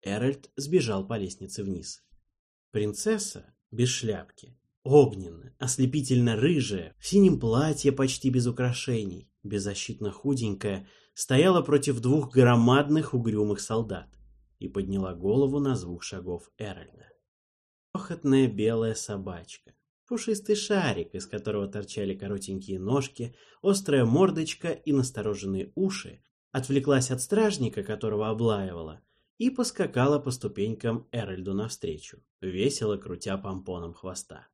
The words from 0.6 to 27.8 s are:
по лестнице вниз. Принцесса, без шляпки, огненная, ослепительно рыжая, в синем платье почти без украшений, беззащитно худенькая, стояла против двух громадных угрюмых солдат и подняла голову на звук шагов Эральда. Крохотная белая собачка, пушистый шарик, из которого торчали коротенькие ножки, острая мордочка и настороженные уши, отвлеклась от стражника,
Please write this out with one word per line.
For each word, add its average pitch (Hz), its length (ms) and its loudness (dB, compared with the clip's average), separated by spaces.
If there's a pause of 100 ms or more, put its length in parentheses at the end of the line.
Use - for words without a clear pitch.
по 113 120 -4
лестнице 95 440 -8
вниз. 95 400 -8 (680)
Принцесса, 147 840 -4 (160)
без 120 180 2
шляпки, - 680 -6 (260)
огненная, 101 760 2
ослепительно 127 800 2
рыжая, 107 640 0
в - 80 -14
синем 185 320 6
платье 135 540 2
почти 135 380 0
без 123 160 2
украшений, 120 840 -2 (120)
беззащитно 101 680 -4
худенькая, 104 760 -2 (260)
стояла 165 460 4
против 143 400 2
двух 127 320 0
громадных 131 840 6
угрюмых 107 460 0
солдат 107 480 -4 (500)
и 95 100 -10
подняла 95 460 -2
голову 131 460 2
на 135 160 0
звук 87 260 -8
шагов 90 540 -10
Эральда. 90 560 -14 (840)
Крохотная 135 540 2
белая 113 460 0
собачка, 98 800 -10 (340)
пушистый 214 480 -2
шарик, 165 580 -2
из 95 120 -8
которого 101 420 -4
торчали 101 460 -6
коротенькие 98 680 -8
ножки, 120 560 -4 (240)
острая 156 460 2
мордочка 160 640 2
и - 220 -4
настороженные 101 840 -2
уши, - 480 -4 (300)
отвлеклась 135 580 2
от 127 100 -2
стражника, 190 640 0